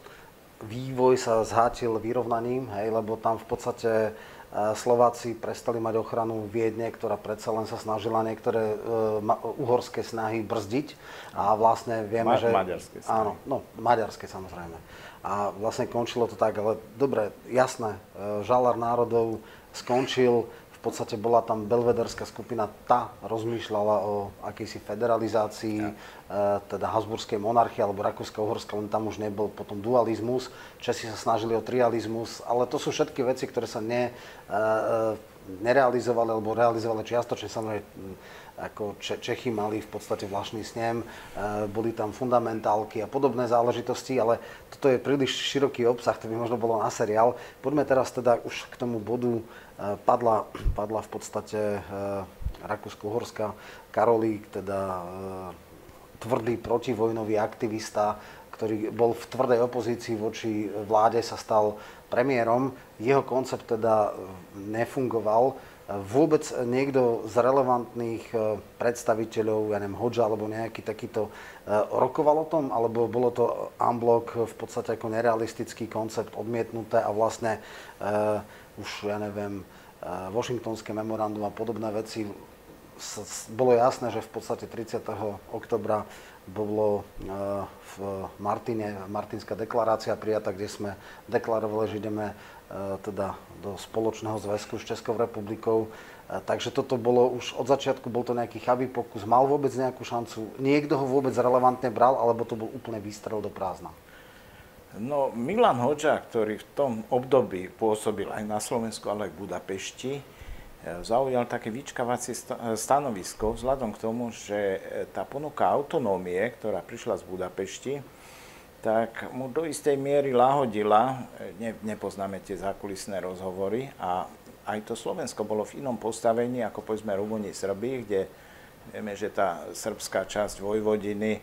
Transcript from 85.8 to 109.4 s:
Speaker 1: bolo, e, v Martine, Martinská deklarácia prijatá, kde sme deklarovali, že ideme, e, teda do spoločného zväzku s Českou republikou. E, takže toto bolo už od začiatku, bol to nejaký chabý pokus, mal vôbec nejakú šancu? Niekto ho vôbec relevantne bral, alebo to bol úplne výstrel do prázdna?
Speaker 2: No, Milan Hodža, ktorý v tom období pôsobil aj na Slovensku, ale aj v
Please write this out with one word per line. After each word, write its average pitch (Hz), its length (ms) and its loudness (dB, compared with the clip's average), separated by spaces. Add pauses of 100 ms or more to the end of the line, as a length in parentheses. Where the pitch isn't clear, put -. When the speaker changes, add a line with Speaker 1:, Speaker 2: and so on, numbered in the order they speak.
Speaker 1:
bolo, 104 560 0 (160)
e, 98 80 -8 (400)
v - 260 -18 (460)
Martine, 104 560 -2 (160)
Martinská 104 400 -6
deklarácia 110 640 2
prijatá, 107 400 -2
kde 101 160 -6
sme 101 180 -6 (380)
deklarovali, 110 640 0
že 107 80 -6
ideme, 104 320 -4
e, - 20 -16 (720)
teda 98 320 -4 (240)
do 98 160 -8
spoločného 110 640 -4
zväzku 104 400 -4
s - 80 -12
Českou 113 260 -4
republikou. 110 800 0 (340)
E, 92 160 -6
takže 110 300 -2
toto 131 240 0
bolo 123 400 6
už - 240 -8
od 123 80 -2
začiatku, 135 400 2
bol 120 160 -2
to 123 80 -2
nejaký 117 260 -2
chabý 127 300 2
pokus, 113 400 -6
mal 123 160 8
vôbec 139 260 4
nejakú 127 320 -2
šancu? 113 540 -6
Niekto 147 400 4
ho 139 80 0
vôbec 131 320 2
relevantne 123 560 4
bral, 120 240 6
alebo 117 260 4
to 117 140 -4
bol 110 160 -6
úplne 113 260 -8
výstrel 104 460 -6
do 98 80 -6
prázdna? 87 400 -6 (1080)
Speaker 2:
No, 135 340 0
Milan 147 480 4
Hodža, 139 400 4
ktorý 107 380 0
v - 180 -16
tom 135 160 2 (160)
období 120 640 2
pôsobil 107 580 0
aj 107 160 -6
na 107 160 -2
Slovensku, 113 480 -4
ale 104 200 -2
aj 87 40 -10
v 87 160 -16